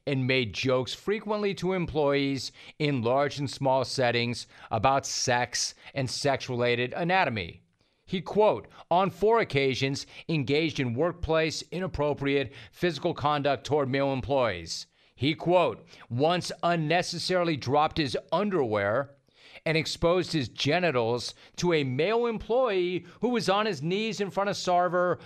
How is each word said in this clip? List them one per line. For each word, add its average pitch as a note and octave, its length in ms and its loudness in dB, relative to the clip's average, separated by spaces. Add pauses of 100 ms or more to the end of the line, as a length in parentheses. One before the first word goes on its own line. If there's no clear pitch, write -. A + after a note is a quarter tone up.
and C3 200 0
made B2+ 280 0
jokes B2+ 400 0
frequently G#3 640 -2
to F3+ 180 -2
employees C#3+ 760 0 (280)
in C#3+ 240 0
large C3+ 360 0
and C#3 120 -4
small C3+ 340 2
settings A#2+ 600 0 (240)
about C3+ 340 2
sex - 680 -2 (180)
and C3 160 -4
sex-related B2 840 0
anatomy." C#3+ 640 0 (460)
He, F#3 160 -6
quote, F#3+ 440 2 (240)
"on F3+ 200 4
four A3 300 2
occasions C3+ 640 0 (200)
engaged D3+ 540 0
in A#2+ 140 -2
workplace D#3+ 760 -2
inappropriate C#3 840 -2 (180)
physical E3+ 400 -2
conduct C#3+ 540 0
toward D3+ 240 0
male C#3 240 0
employees." A2 720 -2 (280)
He, D3+ 200 0
quote, D#3+ 520 2 (220)
"once D#3+ 420 0 (120)
unnecessarily E3+ 960 0
dropped D3 400 2
his C#3+ 180 0 (160)
underwear C3 840 0 (520)
and D#3+ 100 0
exposed E3+ 560 0
his C#3+ 160 0
genitals B2+ 840 0 (220)
to F3 180 2
a D3 100 2
male F3+ 420 0
employee G3+ 800 0 (160)
who A3 80 0
was A3 200 0
on G3+ 180 2
his D#3 160 -4
knees G3 380 -2
in G3 100 -4
front G3 180 0
of F#3+ 80 -2
Sarver F3 680 0